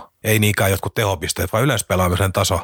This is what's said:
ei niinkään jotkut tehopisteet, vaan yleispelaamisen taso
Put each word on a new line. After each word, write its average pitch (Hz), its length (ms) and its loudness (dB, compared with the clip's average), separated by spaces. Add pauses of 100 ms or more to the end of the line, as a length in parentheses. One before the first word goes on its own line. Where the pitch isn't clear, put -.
(240)
ei 110 160 2
niinkään 104 320 2
jotkut 98 220 -4
tehopisteet, 92 600 -2
vaan 110 100 0
yleispelaamisen 95 720 0
taso 95 300 0